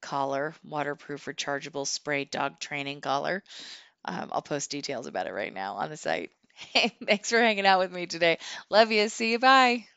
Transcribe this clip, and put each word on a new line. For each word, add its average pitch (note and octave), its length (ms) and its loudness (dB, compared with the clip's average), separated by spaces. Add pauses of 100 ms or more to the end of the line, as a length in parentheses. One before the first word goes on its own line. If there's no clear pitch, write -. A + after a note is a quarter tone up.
Collar, C#3 600 -4
waterproof, D3 600 -8
rechargeable, C#3 600 -6
spray C#3 380 -4
dog C#3 340 -4
training C#3+ 440 -8
collar. D3+ 420 -2 (640)
Um, - 260 -6
I'll - 100 -2
post C#3+ 300 -6
details C#3 360 -8
about F2+ 200 -4
it F2 60 -8
right G2 200 -6
now F#2+ 220 -6
on G2 140 -4
the D3+ 80 -12
site. D#2+ 380 -4
<laughs> - 60 -20 (120)
Hey, - 420 0 (100)
thanks - 260 0
for A#3 80 4
hanging G#3+ 260 4
out F#3+ 140 8
with F#3 120 0
me F3+ 140 -6
today. E3+ 320 2 (320)
Love A3 220 6
you. G#3+ 180 4
See A3+ 220 -2
you. A#3 80 0
Bye. B3+ 580 6